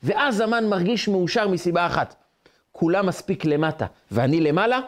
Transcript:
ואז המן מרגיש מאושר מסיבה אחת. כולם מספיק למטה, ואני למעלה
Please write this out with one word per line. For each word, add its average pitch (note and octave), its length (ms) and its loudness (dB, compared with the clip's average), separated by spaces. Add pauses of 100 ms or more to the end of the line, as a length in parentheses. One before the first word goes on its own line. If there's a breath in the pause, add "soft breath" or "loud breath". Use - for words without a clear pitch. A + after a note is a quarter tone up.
ואז G#3+ 380 0
המן A3+ 260 0
מרגיש G3+ 420 0
מאושר F#3+ 400 0
מסיבה F3 380 0
אחת. D3+ 280 -4 (580 soft breath)
כולם F#3 340 2
מספיק - 380 -4
למטה, D#3 420 0 (240 soft breath)
ואני C3+ 300 2
למעלה G3 480 2